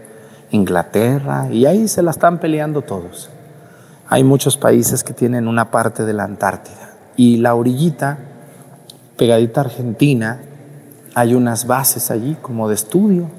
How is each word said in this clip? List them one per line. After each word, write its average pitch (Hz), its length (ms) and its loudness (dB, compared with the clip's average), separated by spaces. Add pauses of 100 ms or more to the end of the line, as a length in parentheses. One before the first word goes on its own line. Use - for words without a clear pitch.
(500)
Inglaterra, 120 1000 0
y 117 160 2
ahí 202 220 2
se - 140 -2
la 170 100 0
están 170 280 2
peleando 151 420 -4
todos. 87 480 -10 (800)
Hay 131 140 2
muchos 135 340 2
países 120 460 2
que - 100 -12
tienen 120 340 -2
una 113 240 -2
parte 113 320 -2
de 110 100 -2
la 104 100 -4
Antártida. 95 680 -6 (260)
Y 120 220 6
la 120 180 2
orillita, 139 600 0 (1000)
pegadita 117 440 2
a 139 40 0
Argentina, 123 760 -2 (720)
hay 120 180 2
unas 120 320 0
bases 127 460 -2
allí 123 300 -4
como 113 260 -6
de 107 80 0
estudio. 175 640 0